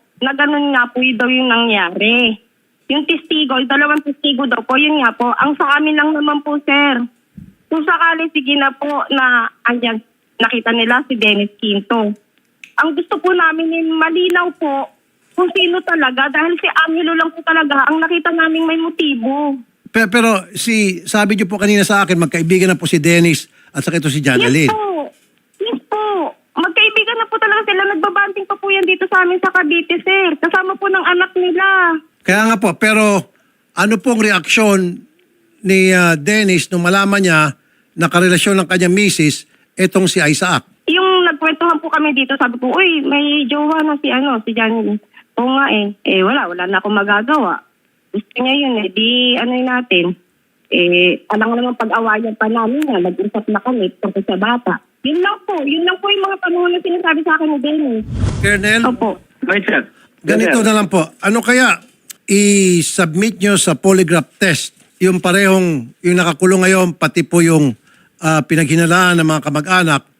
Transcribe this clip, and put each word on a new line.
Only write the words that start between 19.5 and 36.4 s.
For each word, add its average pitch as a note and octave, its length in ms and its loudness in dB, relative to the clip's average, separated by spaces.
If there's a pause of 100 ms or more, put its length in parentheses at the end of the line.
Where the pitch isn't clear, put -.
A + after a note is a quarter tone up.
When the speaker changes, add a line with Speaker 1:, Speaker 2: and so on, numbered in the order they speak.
Speaker 2:
Pero, A3 220 0
pero A3+ 200 2 (220)
si, G3+ 500 -2
sabi G#3 320 0
niyo G3+ 120 -2
po F#3 80 -8
kanina G3+ 280 2
sa G3 200 2
akin, F#3 160 0
magkaibigan E3+ 480 2
na F#3 80 4
po E3 100 -6
si E3 140 2
Dennis E3+ 480 2 (240)
at - 100 -10
saka E3+ 180 -2
ito D3 120 -2
si C3+ 80 -2
Janeline. D3+ 480 2
Speaker 1:
Yes A4 80 0
po. G#4+ 120 -4 (720)
Yes G#4+ 280 -6
po. G#4+ 200 -4 (480)
Magkaibigan G#4+ 640 0
na A4+ 100 -4
po A4+ 120 -4
talaga G#4+ 260 0
sila. G4 240 -2
Nagbabanding G4 580 -2
pa G4+ 80 -6
po G4 140 -10
yan G4 160 0
dito F#4 220 -2
sa F#4 160 2
amin F4+ 160 0
sa F#4 120 -2
Cavite, E4+ 480 0
sir. F#4+ 380 0
Kasama F#4 380 -2
po G4+ 120 -6
ng F#4+ 180 0
anak F4+ 280 0
nila. F4+ 340 0 (540)
Speaker 2:
Kaya G3+ 240 2
nga A3+ 120 2
po, F#3+ 180 0
pero G#3+ 480 2 (500)
ano G#3 240 0
pong A#3 240 0
reaksyon G3 760 2 (640)
ni, F#3+ 280 4
ah, F3 240 4
Dennis F#3 540 0